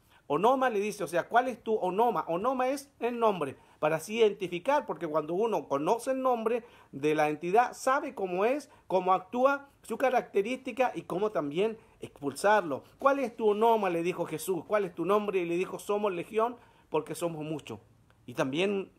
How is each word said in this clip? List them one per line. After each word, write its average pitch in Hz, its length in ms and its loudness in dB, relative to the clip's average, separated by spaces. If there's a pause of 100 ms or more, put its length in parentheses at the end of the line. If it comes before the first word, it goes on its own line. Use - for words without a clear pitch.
(260)
Onoma 254 440 4
le 208 100 0
dice, 202 240 -4
o 156 40 -4
sea, 165 220 -2
"¿cuál 247 180 4
es 247 160 -6
tu 220 120 0
onoma?". 185 520 2
Onoma 254 420 0
es 277 300 -6
el 240 200 -2
nombre, 180 360 2 (240)
para 156 180 2
así 208 200 -6
identificar, 196 680 2
porque 165 220 -6
cuando 156 280 -2
uno 196 340 0
conoce 185 420 0
el 262 100 -2
nombre 233 440 0 (260)
de 147 240 0
la 151 140 2
entidad, 180 440 2
sabe 269 420 -2
cómo 185 280 -2
es, 269 260 0 (180)
cómo 185 260 4
actúa, 254 560 0 (140)
su 226 140 -8
característica 247 1000 0
y 165 80 -8
cómo 202 280 -2
también 180 460 -2 (240)
expulsarlo. 143 800 0 (160)
"¿Cuál 277 200 2
es 233 180 -4
tu 220 100 0
onoma?", 214 420 4
le 170 140 -2
dijo 170 220 -2
Jesús. 160 420 -6
"¿Cuál 208 160 0
es 175 100 -6
tu 170 120 -6
nombre?". 202 340 0
Y 175 60 -4
le 170 100 -2
dijo: 175 240 -4
"Somos 208 320 -2
legión, 220 460 -2 (320)
porque 156 260 -4
somos 160 300 -6
muchos". 143 340 -8 (460)
Y - 80 -14
también 175 640 -2